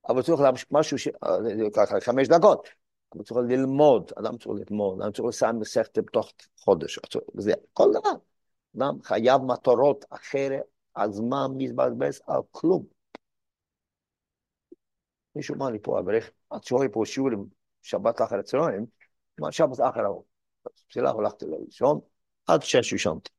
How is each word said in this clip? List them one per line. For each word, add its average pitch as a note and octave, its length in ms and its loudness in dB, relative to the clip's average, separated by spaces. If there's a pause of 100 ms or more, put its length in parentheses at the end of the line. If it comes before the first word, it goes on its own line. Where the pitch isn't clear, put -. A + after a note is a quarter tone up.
אבל B2+ 120 0
צריך D3 200 2
להמשיך C3 300 2
משהו D3 260 2
ש-, - 100 -6
אה, F#2 360 -2
זה A2 200 -2 (100)
ככה G#2 280 2
חמש B2+ 260 0
דקות. E3 400 6 (480)
אבל - 80 -14
צריך A#2+ 240 -4
ללמוד, C3+ 720 4
אדם A#2 180 -6
צריך G#2+ 320 -8
ללמוד, G2+ 320 -2
אדם G#2+ 100 -4
צריך A2+ 160 -6
לסיים A#2 320 -2
מסכת A2 380 -2
בתוך G#2+ 340 -2 (260)
חודש. E2 420 0 (380)
זה G2+ 140 0 (220)
כל - 200 6
דבר. - 180 0 (680)
אדם C3+ 260 -4
חייב B2 380 4
מטרות C3 680 2
אחרת, C#3 540 -6 (320)
אז G#2 240 -2
מה C3+ 280 -2 (100)
מתבזבז B2+ 720 -2
על B2+ 140 -2 (100)
כלום? F3 340 0 (2500)
מישהו - 200 -8
אמר C3+ 140 -4
לי G#2+ 120 -6
פה, - 180 -2
אברך, G#2 320 -2 (180)
עד - 140 -12
שהוא B2 180 0
היה C3+ 80 0
פה A2+ 160 -2
שיעור C3+ 260 -2
עם G2+ 140 -6 (360)
שבת G#2 400 -2
אחר G#2 180 -2
הצהריים, B2 460 -2 (540)
מה D2+ 120 -6
שבת C3+ 280 0
אחר A#2+ 220 0
ההוא. G2 220 -4 (640)
בסדר, B2 300 -2
הלכתי - 260 -4
לישון, B2+ 540 -2 (480)
עד E3 140 4
שש - 320 0
ישנתי. F2 460 -4